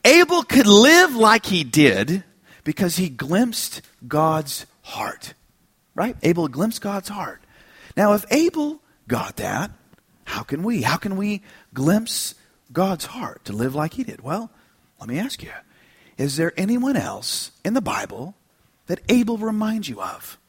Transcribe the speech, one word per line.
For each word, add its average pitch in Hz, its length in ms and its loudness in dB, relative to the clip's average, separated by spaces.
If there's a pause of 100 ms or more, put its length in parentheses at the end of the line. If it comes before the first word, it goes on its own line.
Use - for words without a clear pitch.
Abel 339 380 6
could 247 240 4
live 294 480 8
like 220 320 4
he 175 160 0
did 135 640 2 (400)
because 165 320 -4
he 180 120 -2
glimpsed 175 720 -4 (260)
God's 156 580 -2 (160)
heart, - 520 -12 (600)
right? 220 280 -4
Abel 170 260 0
glimpsed 165 320 -4
God's 202 300 -8
heart. 196 300 -12 (540)
Now, 208 200 4
if 208 160 -2
Abel 302 500 0 (260)
got - 300 -4
that, 104 340 -6 (540)
how - 180 -10
can 143 200 -6
we? 214 200 -2
How 135 140 0
can 196 200 -6
we 202 260 -4 (320)
glimpse 180 600 0 (380)
God's 180 320 -2
heart - 400 -12
to - 80 -12
live 120 220 -4
like 151 200 -4
he 262 80 -8
did? 110 200 -12
Well, 175 280 -8 (480)
let 110 120 -14
me 127 80 -4
ask 240 240 -8
you, - 80 -16 (680)
is 139 200 -4
there 165 200 -2
anyone 247 400 0
else 101 540 -6 (140)
in 202 100 -2
the 254 80 0
Bible - 520 -8 (520)
that - 240 -6
Abel 240 260 2
reminds 214 540 -4
you 110 100 -12
of? - 380 -12 (100)